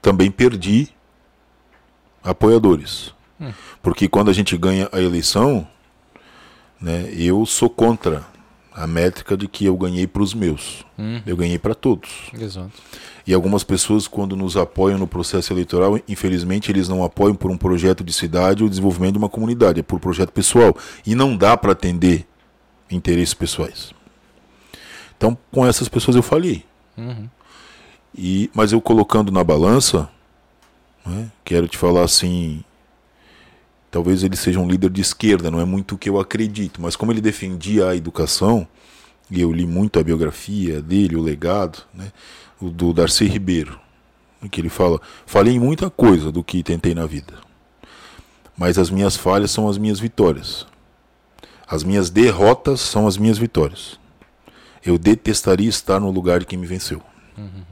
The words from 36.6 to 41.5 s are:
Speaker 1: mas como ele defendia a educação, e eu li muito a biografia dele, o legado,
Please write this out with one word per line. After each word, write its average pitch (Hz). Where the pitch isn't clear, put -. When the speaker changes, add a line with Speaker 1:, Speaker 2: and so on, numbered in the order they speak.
Speaker 1:
mas 85
como 110
ele 113
defendia 95
a 92
educação, 92
e 90
eu 85
li 85
muito 90
a 78
biografia 82
dele, 87
o 82
legado, 82